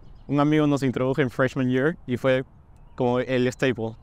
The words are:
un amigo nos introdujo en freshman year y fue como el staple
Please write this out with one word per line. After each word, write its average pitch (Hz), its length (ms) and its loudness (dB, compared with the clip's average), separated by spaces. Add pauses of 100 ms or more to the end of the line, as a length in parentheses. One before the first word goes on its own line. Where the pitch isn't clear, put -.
(260)
un 143 140 0
amigo 151 260 4
nos 143 160 0
introdujo 131 380 0
en 131 100 2
freshman 131 380 -2
year 131 280 0 (120)
y 123 80 -2
fue 131 260 0 (540)
como 123 240 0
el 123 320 0
staple 113 500 -2